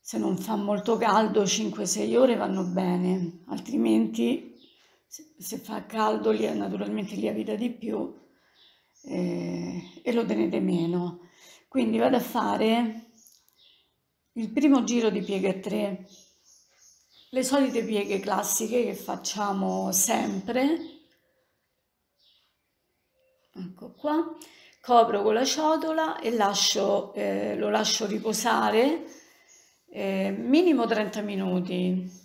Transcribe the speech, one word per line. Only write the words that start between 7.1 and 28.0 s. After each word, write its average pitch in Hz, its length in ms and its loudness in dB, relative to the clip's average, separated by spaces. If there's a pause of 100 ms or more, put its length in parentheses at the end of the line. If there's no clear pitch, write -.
lievita 214 400 -2
di 233 160 -2
più, - 420 -6 (920)
eh, 175 1000 -6
e 247 100 -2
lo 233 140 0
tenete 214 320 0
meno. 175 600 0 (480)
Quindi 226 300 0
vado 254 180 4
a 233 40 2
fare 220 920 0 (1200)
il 220 160 -6
primo 269 340 6
giro 220 260 2
di 196 120 -2
pieghe 190 260 -2
a 185 120 -2
tre, 202 480 -4 (1200)
le 254 120 0
solite 247 420 2
pieghe 202 340 -2
classiche 208 640 0
che 202 120 -2
facciamo 190 960 -2
sempre. 226 880 0 (2750)
Ecco 185 380 -14
qua, 311 420 -2 (460)
copro 233 420 6
con 214 120 4
la 240 100 2
ciotola 311 720 0
e 233 120 -4
lascio, 202 840 2
eh, 208 440 -2
lo 214 120 -2
lascio 214 380 0